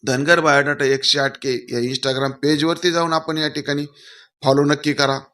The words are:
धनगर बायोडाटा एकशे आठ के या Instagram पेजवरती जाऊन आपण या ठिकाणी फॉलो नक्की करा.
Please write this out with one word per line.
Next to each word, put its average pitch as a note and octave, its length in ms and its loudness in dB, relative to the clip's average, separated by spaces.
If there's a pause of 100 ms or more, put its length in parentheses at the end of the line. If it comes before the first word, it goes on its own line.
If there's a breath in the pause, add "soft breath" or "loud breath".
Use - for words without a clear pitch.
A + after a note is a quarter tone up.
धनगर C#3+ 340 2
बायोडाटा C#3+ 440 2
एकशे C3+ 340 0
आठ C#3 180 -2
के B2 360 -4
या A#2+ 60 -2
Instagram C3 520 -2
पेजवरती D#3 640 0
जाऊन E3+ 200 0
आपण D#3+ 260 -2
या D3+ 100 -2
ठिकाणी D3 380 -4 (580 loud breath)
फॉलो C#3 200 4
नक्की D3 280 0
करा. C#3 260 0 (160)